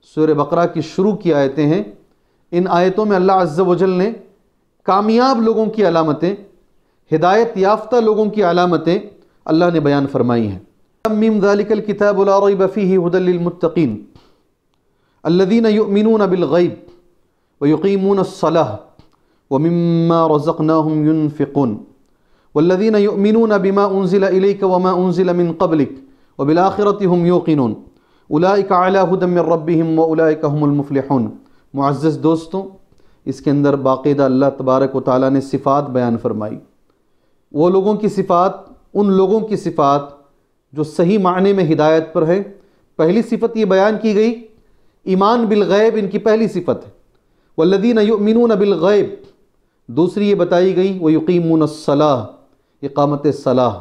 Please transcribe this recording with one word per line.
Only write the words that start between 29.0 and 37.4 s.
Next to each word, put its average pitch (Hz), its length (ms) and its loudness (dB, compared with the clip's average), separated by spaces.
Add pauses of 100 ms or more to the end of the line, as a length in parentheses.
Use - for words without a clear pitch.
हुदम 180 280 0
मिर 175 160 0
रब्बिहिम 160 480 0
व 160 100 2
उलाइका 156 420 0
हुमुल 147 240 0
मुफ़्लिहून।" 135 600 -2 (420)
मुअज़्ज़ज़ 139 480 -2
दोस्तों, 160 420 -2 (640)
इसके 135 240 -6
अंदर 143 280 2
बाकायदा 135 480 0
अल्लाह 131 260 2
तबारक 135 440 -2
व 131 60 -2
तआला 131 280 0
ने 139 140 0
सिफ़ात 139 460 -2
बयान 123 280 -2
फरमाई। 107 400 -6 (920)